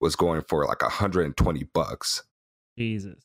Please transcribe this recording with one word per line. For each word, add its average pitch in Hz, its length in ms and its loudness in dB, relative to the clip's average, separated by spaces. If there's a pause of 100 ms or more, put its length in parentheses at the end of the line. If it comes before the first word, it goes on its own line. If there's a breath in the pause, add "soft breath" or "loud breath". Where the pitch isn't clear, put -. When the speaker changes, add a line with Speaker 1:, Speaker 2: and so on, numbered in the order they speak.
Speaker 1:
was 80 160 2
going 82 260 2
for, 73 240 0
like, - 160 -2
a 62 60 0
hundred 90 380 0
and 69 100 -6
twenty 76 280 2
bucks. - 580 -4 (560)
Speaker 2:
Jesus. 107 460 -6